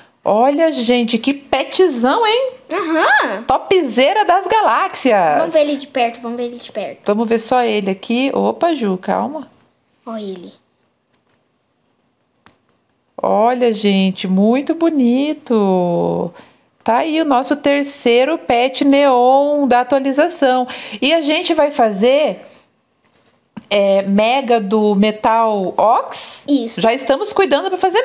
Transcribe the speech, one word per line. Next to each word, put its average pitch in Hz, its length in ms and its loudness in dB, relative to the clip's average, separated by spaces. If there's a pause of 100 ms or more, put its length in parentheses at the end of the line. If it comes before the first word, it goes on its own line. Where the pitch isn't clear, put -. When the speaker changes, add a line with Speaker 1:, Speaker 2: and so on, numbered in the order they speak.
(240)
Speaker 1:
Olha, 285 480 2
gente, 240 460 0
que 269 160 -2
petzão, 285 920 0
hein? 494 260 0 (200)
Speaker 2:
Aham. 330 720 0
Speaker 1:
Topzera 294 840 2
das 370 220 2
galáxias. 294 960 2
Speaker 2:
Vamos 330 120 -2
ver 311 80 4
ele 294 160 0
de 269 120 -14
perto, 240 340 -4
vamos 240 160 -10
ver 240 60 -6
ele 240 120 -10
de - 160 -20
perto. 180 320 -10
Speaker 1:
Vamos 214 240 0
ver 233 100 2
só 247 240 0
ele 208 280 -2
aqui. 240 420 -2
Opa, 233 420 0
Ju, 202 220 -2
calma. 208 540 -6 (560)
Speaker 2:
Olha 226 160 -12
ele. 190 300 -14 (2750)
Speaker 1:
Olha, 233 500 2
gente, 196 560 0
muito 226 460 0
bonito. 214 1600 0 (500)
Tá 226 160 0
aí 311 220 -2
o 330 40 -2
nosso 277 320 0
terceiro 285 800 0
pet 262 480 -2
neon 277 840 2
da 247 140 2
atualização. 269 840 0 (340)
E 285 140 2
a 330 80 2
gente 330 320 -2
vai 294 160 2
fazer, 240 760 0 (1300)
é, 196 320 2
mega 226 580 2
do 208 340 0
Metal 214 840 0
Ox? - 680 -2
Speaker 2:
Isso. 233 360 -2
Speaker 1:
Já 226 100 4
estamos 269 400 -2
cuidando 370 380 0
pra 370 80 -4
fazer 381 260 0